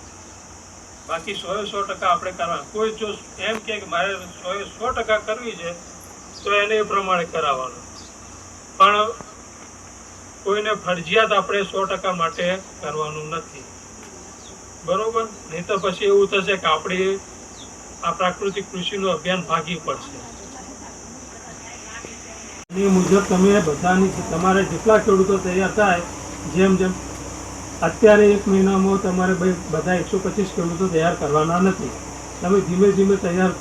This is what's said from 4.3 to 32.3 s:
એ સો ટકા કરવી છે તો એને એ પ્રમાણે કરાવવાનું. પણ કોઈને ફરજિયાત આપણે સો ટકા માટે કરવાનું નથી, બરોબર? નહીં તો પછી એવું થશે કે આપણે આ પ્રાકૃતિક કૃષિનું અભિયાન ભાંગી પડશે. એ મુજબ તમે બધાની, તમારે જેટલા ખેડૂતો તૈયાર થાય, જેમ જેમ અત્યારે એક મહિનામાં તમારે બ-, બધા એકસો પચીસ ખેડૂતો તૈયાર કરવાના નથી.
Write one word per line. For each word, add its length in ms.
એ 40
સો 260
ટકા 280
કરવી 340
છે 200
તો 80
એને 220
એ 80
પ્રમાણે 420
કરાવવાનું. 680
પણ 280
કોઈને 280
ફરજિયાત 480
આપણે 320
સો 220
ટકા 340
માટે 260
કરવાનું 540
નથી, 300
બરોબર? 400
નહીં 140
તો 180
પછી 300
એવું 160
થશે 340
કે 40
આપણે 300
આ 100
પ્રાકૃતિક 580
કૃષિનું 420
અભિયાન 380
ભાંગી 340
પડશે. 340
એ 200
મુજબ 320
તમે 400
બધાની, 420
તમારે 400
જેટલા 320
ખેડૂતો 340
તૈયાર 400
થાય, 240
જેમ 260
જેમ 120
અત્યારે 440
એક 140
મહિનામાં 600
તમારે 280
બ-, 260
બધા 260
એકસો 160
પચીસ 380
ખેડૂતો 400
તૈયાર 260
કરવાના 400
નથી. 300